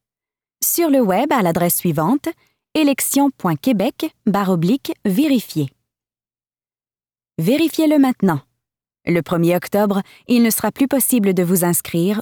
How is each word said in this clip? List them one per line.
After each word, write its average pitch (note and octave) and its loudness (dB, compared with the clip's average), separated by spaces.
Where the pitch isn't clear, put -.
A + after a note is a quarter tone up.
sur E4+ -2
le C#4 2
web A#3 0
à C4 2
l'adresse E3+ 0
suivante, E3+ -2
élection C#4+ 0
point F3 -2
québec B3 -2
barre G3 0
oblique F#3 0
vérifier. G#3 -2
Vérifiez-le D4+ 0
maintenant. G3 0
Le E3+ 0
premier E3+ 0
octobre, G3+ 0
il A#3+ 4
ne A3+ 2
sera G#3 -2
plus C#4 0
possible A#3 0
de F3+ 0
vous F3 0
inscrire F3 -2